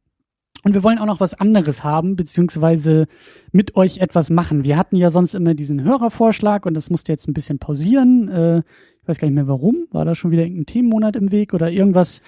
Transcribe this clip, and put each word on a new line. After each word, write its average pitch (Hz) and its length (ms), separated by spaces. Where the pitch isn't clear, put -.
Und 202 80
wir 196 100
wollen 226 140
auch 214 80
noch 208 160
was 180 120
anderes 190 520
haben, 165 320
beziehungsweise 160 880
mit - 240
euch 190 220
etwas 180 300
machen. 165 360
Wir 143 100
hatten 185 220
ja 175 140
sonst 180 220
immer 170 200
diesen 143 280
Hörervorschlag 214 840
und 175 80
das 156 160
musste 165 240
jetzt - 160
ein 147 40
bisschen 143 240
pausieren. 233 720
Äh, 170 300
ich - 60
weiß 160 100
gar 156 120
nicht 139 60
mehr 143 120
warum. 180 440
War 156 120
da 160 100
schon 165 180
wieder 165 120
irgendein 175 220
Themenmonat 220 500
im 196 160
Weg 208 220
oder 170 180
irgendwas, 180 560